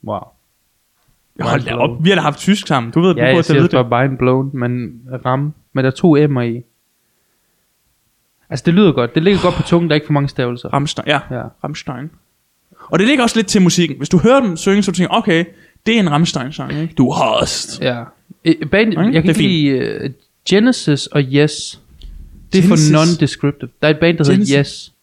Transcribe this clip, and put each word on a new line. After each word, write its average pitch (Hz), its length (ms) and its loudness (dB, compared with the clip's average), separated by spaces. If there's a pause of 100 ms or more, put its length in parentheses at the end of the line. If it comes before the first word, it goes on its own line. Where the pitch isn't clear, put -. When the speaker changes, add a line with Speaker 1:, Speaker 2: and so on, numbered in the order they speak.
Speaker 1:
Wow. 104 140 -6 (1200)
Speaker 2:
Hold 127 200 -2
da 120 40 -8
Speaker 1:
Mind - 20 -10 (100)
blown. 120 140 -2
Speaker 2:
op. 123 140 -6
Vi 175 40 4
har 196 80 4
da 160 60 0
haft - 160 -2
tysk 196 280 -2
sammen. 120 260 -2
Du 165 80 0
ved, 180 140 2
Speaker 1:
Ja, 123 60 -2
Speaker 2:
du 120 60 2
burde 131 100 4
Speaker 1:
jeg - 80 2
siger 156 100 0
Speaker 2:
vide 147 100 4
Speaker 1:
også 156 260 2
bare 123 180 2
mind 131 100 -6
blown, 131 360 0
men 123 460 -6 (240)
ram. 139 300 -2 (180)
Men 131 120 -2
der 131 60 2
er 127 40 -6
to 160 220 4 (100)
M'er 135 140 0
i. 120 220 -6 (1900)
Altså, - 160 -8
det 170 80 2
lyder 190 180 6
godt. 120 220 -2
Det 160 80 0
ligger 190 200 2
godt 175 120 0
på 160 80 -2
tungen. 170 280 0
Der - 20 2
er - 20 2
ikke 151 120 -2
for 151 60 -2
mange 143 160 0
stavelser. 123 400 -6
Speaker 2:
Rammstein. 143 400 -4
Ja. 147 120 0 (100)
Speaker 1:
Ja. 120 120 -8 (220)
Speaker 2:
Rammstein. 143 460 -12 (720)
Og - 180 -4
det 196 80 2
ligger 254 180 2
også 226 140 -2
lidt 226 80 0
til 202 160 2
musikken. 170 340 2
Hvis 139 120 -8
du 185 100 4
hører 247 220 4
dem 190 160 -2
synge, 196 260 0
så 196 80 -2
du 170 60 -6
tænker, 180 180 -2
"Okay, 175 300 0 (420)
det 226 100 2
er 226 40 2
en 180 100 0
Rammstein-sang, 147 640 -4
ikke? 156 220 -8
Du 127 180 2
hast." - 680 -2
Speaker 1:
Ja. 123 240 -4 (400)
Øh, 165 100 4 (160)
band, 220 200 2
Speaker 2:
Ikke? 165 120 -2
Speaker 1:
jeg 190 100 2
kan - 0 -
Speaker 2:
Det - 20 0
er 165 40 4 (100)
Speaker 1:
ikke 160 60 2
Speaker 2:
fint. 196 180 2
Speaker 1:
lide, 151 160 0
øh, 123 420 -4 (380)
Genesis 196 580 2
og - 140 -2
Yes. 143 600 0 (720)
Det 190 60 4
er 185 40 4
Speaker 2:
Genesis. 160 280 4
Speaker 1:
for 156 80 4
non-descriptive. 151 720 -2 (140)
Der 151 60 2
er - 20 4
et 147 100 0
band, 165 180 2
der 156 60 2
hedder 185 120 4
Speaker 2:
Genesis. 180 220 2
Speaker 1:
Yes. - 340 -4 (100)